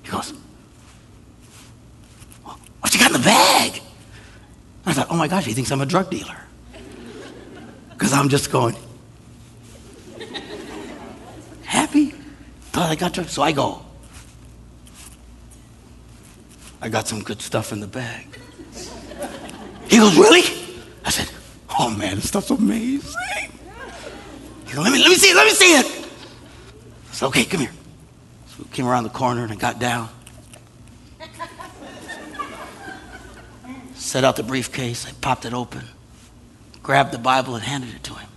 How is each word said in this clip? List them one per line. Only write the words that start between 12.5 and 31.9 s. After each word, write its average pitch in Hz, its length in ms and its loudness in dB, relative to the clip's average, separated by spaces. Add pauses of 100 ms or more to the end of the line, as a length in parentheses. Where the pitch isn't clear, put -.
Thought 165 200 0
I 156 40 0
got 170 180 -2
drunk. 165 180 -6
So 143 100 -2
I 156 100 4
go, 127 300 -2 (3000)
"I 113 100 -8
got 110 180 -2
some 107 160 -6
good 107 180 -10
stuff - 300 -4
in 104 80 -8
the 104 80 -10
bag." 117 520 -12 (1500)
He 214 100 8
goes, 208 200 10
"Really?" 381 260 10 (600)
I - 60 -4
said, - 220 -2 (480)
"Oh - 100 2
man, 101 280 -4
this - 100 -4
stuff's - 240 -2
amazing." 233 640 0 (1500)
He - 80 -12
goes, 147 80 -2
"Let 240 100 6
me, 277 60 6
let 311 100 8
me 370 60 10
see 381 140 8
it, 339 60 6
let 427 120 8
me 415 60 6
see 359 240 10
it." 247 80 6 (1300)
I - 20 -16
said, - 140 -4
"Okay, 123 180 2
come 180 160 -2
here." 113 100 -2 (1000)
Came 127 160 -4
around 123 160 2
the 110 60 -6
corner 123 340 -2
and 107 80 -6
I 104 40 -8
got 117 240 -4
down. 120 300 -2 (3750)